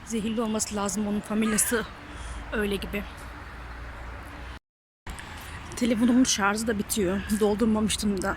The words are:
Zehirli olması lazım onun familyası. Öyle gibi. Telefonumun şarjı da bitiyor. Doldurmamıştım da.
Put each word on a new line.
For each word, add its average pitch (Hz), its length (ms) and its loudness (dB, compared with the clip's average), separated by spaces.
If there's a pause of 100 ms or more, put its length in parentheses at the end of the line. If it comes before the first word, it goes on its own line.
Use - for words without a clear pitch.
Zehirli 226 380 -2
olması 214 340 -2
lazım 202 300 0
onun 208 140 0
familyası. 214 640 2 (680)
Öyle 208 240 0
gibi. 202 260 -4 (2750)
Telefonumun 240 480 6
şarjı 214 420 4
da 220 120 2
bitiyor. 196 420 2 (200)
Doldurmamıştım 214 840 4
da. 196 140 0